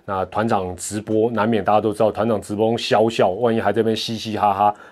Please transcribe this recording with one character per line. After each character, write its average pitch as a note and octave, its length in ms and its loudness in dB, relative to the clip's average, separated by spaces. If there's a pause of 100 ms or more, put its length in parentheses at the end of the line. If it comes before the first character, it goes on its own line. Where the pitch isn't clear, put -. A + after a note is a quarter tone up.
那 F#2+ 220 -4
团 G#2 200 -2
长 F#2+ 300 -2
直 G2+ 240 -8
播， A2 320 0
难 G#2+ 160 0
免 A2 160 0
大 G2+ 80 2
家 G#2+ 80 4
都 G#2+ 140 0
知 - 60 -6
道， G#2+ 120 4
团 G#2+ 160 -2
长 G#2 140 0
直 G#2 140 -8
播 A2+ 220 0
消 A2+ 320 2
笑， A2+ 200 2
万 A2+ 260 0
一 A2 60 0
还 G2+ 100 2
在 A2 100 2
那 G#2+ 40 0
边 A2 100 0
嘻 A2+ 220 -6
嘻 G#2+ 200 -6
哈 G2+ 160 2
哈， G#2 220 2 (160)